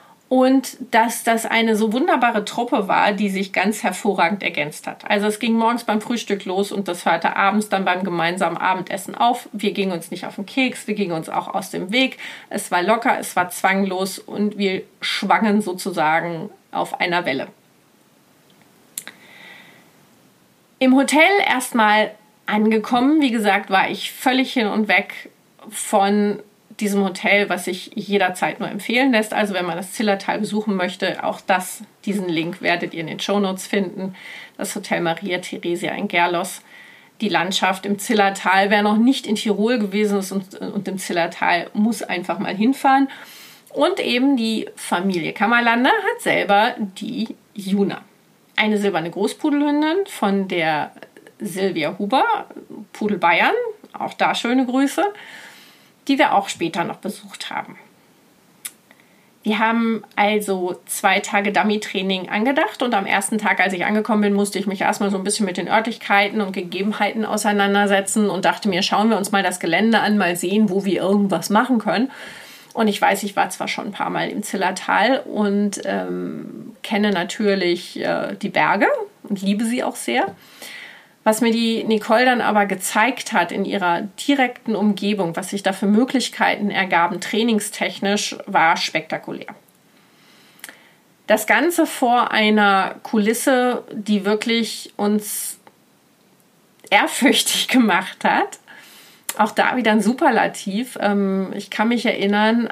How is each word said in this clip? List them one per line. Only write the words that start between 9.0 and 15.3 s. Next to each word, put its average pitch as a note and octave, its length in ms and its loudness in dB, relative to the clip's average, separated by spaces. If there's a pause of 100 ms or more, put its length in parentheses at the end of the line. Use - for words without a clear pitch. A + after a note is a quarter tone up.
auf. - 380 0
Wir G3+ 180 -2
gingen F#3+ 220 -2
uns E3+ 180 -8
nicht F3 160 -10
auf - 80 -12
den G#3 100 -10
Keks, B3+ 440 -4
wir G#3 80 -4
gingen F#3 160 -2
uns D#3+ 160 -4
auch - 260 -4
aus G3 160 -6
dem F3+ 220 -6
Weg. C4 260 0 (320)
Es - 220 -6
war F3+ 100 2
locker, A3 380 2
es - 160 -8
war F3+ 140 0
zwanglos F#3+ 680 0
und G3+ 400 -4
wir F#3+ 240 0 (180)
schwangen G3+ 600 2